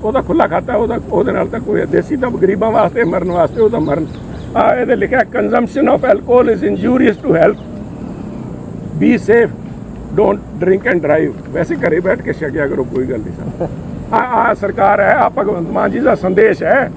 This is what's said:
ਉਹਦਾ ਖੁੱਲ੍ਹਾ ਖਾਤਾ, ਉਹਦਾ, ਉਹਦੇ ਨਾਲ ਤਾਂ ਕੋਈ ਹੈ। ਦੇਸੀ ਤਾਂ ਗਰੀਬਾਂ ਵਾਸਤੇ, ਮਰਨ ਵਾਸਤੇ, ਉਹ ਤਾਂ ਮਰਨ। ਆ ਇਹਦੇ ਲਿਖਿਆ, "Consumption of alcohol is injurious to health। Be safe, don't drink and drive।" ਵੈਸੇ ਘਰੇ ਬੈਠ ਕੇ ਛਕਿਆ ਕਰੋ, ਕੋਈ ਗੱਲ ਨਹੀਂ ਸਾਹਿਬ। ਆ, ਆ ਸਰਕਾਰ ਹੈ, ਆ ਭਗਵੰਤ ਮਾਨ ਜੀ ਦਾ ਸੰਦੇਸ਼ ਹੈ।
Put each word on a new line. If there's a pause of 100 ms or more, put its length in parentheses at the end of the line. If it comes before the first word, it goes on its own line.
ਉਹਦਾ
ਖੁੱਲ੍ਹਾ
ਖਾਤਾ,
ਉਹਦਾ, (120)
ਉਹਦੇ
ਨਾਲ
ਤਾਂ
ਕੋਈ
ਹੈ।
ਦੇਸੀ
ਤਾਂ
ਗਰੀਬਾਂ
ਵਾਸਤੇ,
ਮਰਨ
ਵਾਸਤੇ,
ਉਹ
ਤਾਂ
ਮਰਨ। (500)
ਆ
ਇਹਦੇ
ਲਿਖਿਆ,
"Consumption
of
alcohol
is
injurious
to
health। (1400)
Be
safe, (680)
don't (240)
drink (100)
and
drive।" (160)
ਵੈਸੇ
ਘਰੇ
ਬੈਠ
ਕੇ
ਛਕਿਆ
ਕਰੋ,
ਕੋਈ
ਗੱਲ
ਨਹੀਂ
ਸਾਹਿਬ। (440)
ਆ,
ਆ
ਸਰਕਾਰ
ਹੈ,
ਆ
ਭਗਵੰਤ
ਮਾਨ
ਜੀ
ਦਾ
ਸੰਦੇਸ਼
ਹੈ।